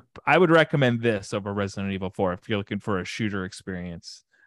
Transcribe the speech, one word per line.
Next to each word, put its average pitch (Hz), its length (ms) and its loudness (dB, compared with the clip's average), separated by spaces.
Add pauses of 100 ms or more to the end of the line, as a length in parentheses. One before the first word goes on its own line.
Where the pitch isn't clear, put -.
(260)
I 143 120 6
would 170 140 6
recommend 139 500 4
this 110 320 -2
over 101 200 -4
Resident 98 400 -2
Evil 95 180 -4
four 95 200 0
if - 160 -8
you're 107 100 0
looking 101 220 -4
for 101 200 -2
a 87 60 -6
shooter 101 380 -4
experience, 90 800 -12 (240)